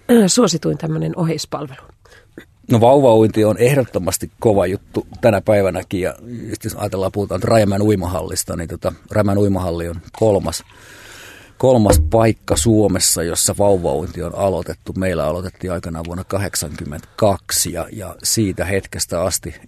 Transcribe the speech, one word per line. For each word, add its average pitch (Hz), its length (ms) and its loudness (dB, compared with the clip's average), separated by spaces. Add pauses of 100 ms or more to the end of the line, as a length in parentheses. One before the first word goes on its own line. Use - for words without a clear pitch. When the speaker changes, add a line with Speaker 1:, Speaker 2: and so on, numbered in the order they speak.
(120)
Speaker 1:
äh, 233 160 8
suosituin 165 500 0
tämmöinen 160 380 -4
oheispalvelu? 151 720 -6 (840)
Speaker 2:
No 113 100 4
vauvauinti 110 640 6
on 104 120 2
ehdottomasti 110 840 0
kova 98 260 4
juttu - 420 -6 (140)
tänä 104 200 4
päivänäkin, 95 600 0
ja 87 140 -4 (340)
just - 140 -12
jos 110 120 -8
ajatellaan, 98 360 -4
puhutaan 92 320 -4
Rajamäen 104 380 4
uimahallista, 92 720 -2
niin 85 140 -8
tota, 87 240 -6 (180)
Rajamäen 101 260 2
uimahalli 90 520 0
on 85 120 -10 (180)
kolmas, 95 440 0 (960)
kolmas 107 520 4
paikka 113 460 2
Suomessa, 98 680 2
jossa 85 340 -2
vauvauinti 85 640 0
on 85 120 -8
aloitettu. 90 580 -4
Meillä 90 320 -2
aloitettiin 90 480 -6
aikanaan 82 320 -8
vuonna 87 180 -8
kahdeksankymmentäkaksi, 85 1500 -4
ja, 82 180 -6
ja 92 320 -12
siitä 92 420 -2
hetkestä 95 560 -4
asti 87 340 -4 (120)